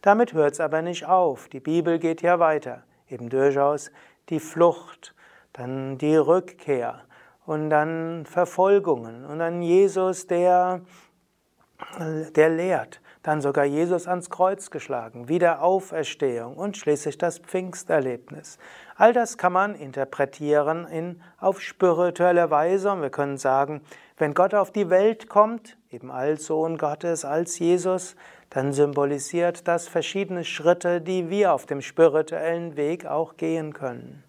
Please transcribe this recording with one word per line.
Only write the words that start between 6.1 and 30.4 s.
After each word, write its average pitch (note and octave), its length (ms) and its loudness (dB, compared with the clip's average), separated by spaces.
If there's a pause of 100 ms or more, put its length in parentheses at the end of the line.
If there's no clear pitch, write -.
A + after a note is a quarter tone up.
Rückkehr D3 880 0 (440)
und D#3 240 -4
dann E3 560 0
Verfolgungen E3+ 1000 0
und D3 140 -10
dann E3+ 220 -4
Jesus, F#3 640 2
der, F3+ 540 2 (1160)
der D#3+ 500 2
lehrt. E3 500 -2 (240)
Dann D3+ 180 -2
sogar C#3 240 2
Jesus E3+ 420 0
ans F3+ 220 -4
Kreuz F#3+ 400 -2
geschlagen, A#2+ 580 -10
Wiederauferstehung D#3+ 1300 0
und G3 200 -6
schließlich D3 400 -2
das E3+ 220 -4
Pfingsterlebnis. D3+ 1200 -6 (380)
All A3+ 160 6
das A#3 260 -2
kann F3+ 120 2
man G3 220 0
interpretieren D3 1120 -2
in, E3+ 380 -8 (160)
auf F#3+ 200 0
spirituelle F3 920 2
Weise F#3 400 2
und F#3 100 -4
wir C#3 80 -2
können C#3 300 -4
sagen, C#3 420 0 (360)
wenn D3+ 180 -2
Gott F#3 180 2
auf G3+ 160 0
die G3 220 -2
Welt G#3+ 360 2
kommt, A3 480 2 (140)
eben B2+ 220 -16
als D3 340 -4
Sohn D#3+ 320 -2
Gottes, D#3 480 -4
als D#3 320 -4
Jesus, F3+ 580 0 (360)
dann C3+ 220 -2
symbolisiert C#3+ 920 0
das E3+ 200 -2
verschiedene F3+ 560 -4